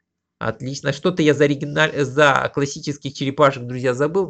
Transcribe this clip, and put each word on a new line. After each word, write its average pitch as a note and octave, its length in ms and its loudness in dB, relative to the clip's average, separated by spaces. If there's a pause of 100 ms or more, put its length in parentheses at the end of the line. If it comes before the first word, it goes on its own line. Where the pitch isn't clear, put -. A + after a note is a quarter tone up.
(400)
Отлично. C3 520 -6
Что-то F3+ 300 -2
я D3 120 6
за D3 100 2
оригиналь-, D3 600 0
за C3 480 2
классических C#3+ 600 -6
черепашек, C3+ 480 0
друзья, B2 320 -4
забыл. D#3 360 -2